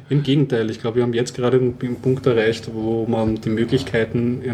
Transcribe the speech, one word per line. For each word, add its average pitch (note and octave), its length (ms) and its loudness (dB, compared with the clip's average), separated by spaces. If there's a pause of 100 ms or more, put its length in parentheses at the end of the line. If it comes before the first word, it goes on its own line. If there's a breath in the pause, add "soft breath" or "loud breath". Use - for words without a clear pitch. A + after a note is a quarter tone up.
Im C#3 140 2
Gegenteil, C3 480 2
ich G#2 100 -8
glaube, A#2 160 -2
wir B2 60 4
haben A#2+ 120 0
jetzt A#2 200 -2
gerade B2 240 2
einen B2 160 2
P-, B2+ 140 -6
Punkt B2+ 380 -2
erreicht, A2+ 460 2
wo A2+ 340 -2
man A2 340 0
die A#2 100 -4
Möglichkeiten A#2+ 880 0 (140)